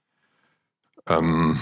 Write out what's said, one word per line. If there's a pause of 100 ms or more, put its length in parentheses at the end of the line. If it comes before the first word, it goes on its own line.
(1040)
Ähm,